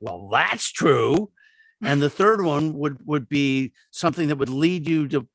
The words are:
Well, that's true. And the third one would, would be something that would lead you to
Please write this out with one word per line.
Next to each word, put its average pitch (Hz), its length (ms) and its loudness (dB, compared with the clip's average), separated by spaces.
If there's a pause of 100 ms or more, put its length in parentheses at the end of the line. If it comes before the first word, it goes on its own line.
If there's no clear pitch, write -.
Well, 98 280 -12
that's 170 420 0
true. 147 600 2 (520)
And 143 180 0
the 143 80 2
third 202 340 2
one 156 340 0
would, 143 300 -4
would 147 220 -2
be 135 440 0 (180)
something 170 360 -2
that 147 100 0
would 135 120 -2
lead 156 380 0
you 156 200 0
to 131 280 -4